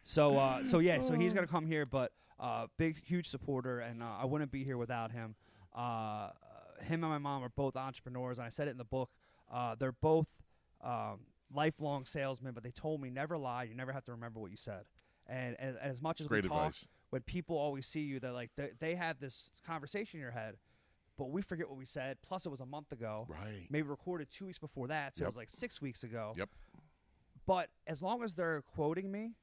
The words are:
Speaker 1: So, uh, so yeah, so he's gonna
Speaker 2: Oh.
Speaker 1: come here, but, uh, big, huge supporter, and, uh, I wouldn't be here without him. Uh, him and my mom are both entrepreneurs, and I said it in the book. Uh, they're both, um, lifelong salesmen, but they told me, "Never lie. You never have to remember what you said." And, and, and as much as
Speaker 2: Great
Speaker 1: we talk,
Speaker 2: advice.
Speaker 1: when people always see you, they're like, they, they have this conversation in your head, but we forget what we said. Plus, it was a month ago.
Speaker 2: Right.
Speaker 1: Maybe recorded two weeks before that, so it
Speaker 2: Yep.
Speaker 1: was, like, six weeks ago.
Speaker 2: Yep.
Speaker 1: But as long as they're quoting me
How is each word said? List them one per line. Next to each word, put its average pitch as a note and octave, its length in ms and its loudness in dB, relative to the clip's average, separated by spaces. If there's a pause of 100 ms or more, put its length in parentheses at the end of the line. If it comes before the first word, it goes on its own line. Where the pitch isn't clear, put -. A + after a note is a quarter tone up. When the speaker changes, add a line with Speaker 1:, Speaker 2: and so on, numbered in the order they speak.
Speaker 1:
So, D3 340 8
uh, C3+ 300 6
so F3 140 8
yeah, E3 220 8
so C#3+ 120 4
he's F3 180 6
gonna F#3+ 140 4
Speaker 2:
Oh. D3 60 -4
Speaker 1:
come D#3+ 160 2
here, D#3 180 2
but, B2+ 260 2 (280)
uh, A#2 260 -2 (120)
big, D#3+ 280 4
huge F3 220 2
supporter, B2+ 540 0
and, A#2 200 -6
uh, A#2 60 -6 (120)
I B2+ 60 0
wouldn't C#3+ 260 2
be C3+ 120 -2
here C3 140 -2
without A#2 340 0
him. A2+ 240 -6 (400)
Uh, A2 540 -2 (520)
him - 220 0
and D#3+ 100 2
my D3 60 0
mom C#3 240 -2
are B2 60 -2
both C3+ 280 0
entrepreneurs, B2+ 640 -4
and A#2+ 80 -6
I - 20 -6
said D3 180 -2
it C#3 40 -2
in A#2+ 60 -8
the B2 60 -8
book. B2+ 280 -2 (420)
Uh, A#2+ 220 0
they're C3 160 0
both, D#3+ 340 8 (580)
um, G#2+ 360 -2 (340)
lifelong D3 520 2
salesmen, C3 500 -2
but A#2 80 -12
they B2 80 -8
told D#3 280 -2
me, C3 120 -6
"Never D3+ 260 -2
lie. B2+ 280 -2
You A2+ 100 -10
never C3 160 -4
have C3+ 140 -6
to B2 80 -10
remember A2+ 260 -8
what G2+ 100 -4
you G#2 80 -10
said." G#2 280 -8 (420)
And, B2 320 -4
and, C3 180 -4
and C#3 140 -4
as B2 100 -6
much D#3+ 180 -2
as D3+ 80 -4
Speaker 2:
Great G#2+ 180 6
Speaker 1:
we F#2 40 2
talk, D3+ 200 4
Speaker 2:
advice. - 160 -10 (260)
Speaker 1:
when B2+ 100 0
people E3+ 360 -2
always C#3+ 280 0
see D#3 160 -2
you, C#3 180 -2
they're B2+ 120 -4
like, A#2+ 260 -6
they, C#3 220 -4
they D#3+ 160 0
have E3 240 -2
this - 320 -8 (160)
conversation E3 500 -4
in D3+ 60 -8
your A#2+ 80 -6
head, A2 240 -4 (600)
but C3 140 -4
we F3+ 140 0
forget E3+ 260 -4
what C3+ 80 -10
we C3 80 -10
said. C3+ 380 -4
Plus, F#3 240 -4
it - 20 -2
was C3+ 100 -8
a C3 60 -8
month D3 260 -10
ago. A2+ 380 -6
Speaker 2:
Right. G2+ 400 -8
Speaker 1:
Maybe D3+ 180 2
recorded D3+ 440 -4
two G3 160 -10
weeks F#3 100 -10
before C#3 300 -6
that, C#3+ 280 -2
so - 60 -4
it - 40 2
Speaker 2:
Yep. F#2 40 0
Speaker 1:
was, G#2+ 80 -8
like, A2+ 140 -12
six - 280 -6
weeks C3+ 240 -6
ago. A2+ 320 -4
Speaker 2:
Yep. - 140 -2 (1000)
Speaker 1:
But F3+ 240 4 (160)
as D#3 160 -4
long A#3 200 0
as G3 120 -4
they're D#3+ 260 2
quoting E3+ 500 0
me A3 320 -4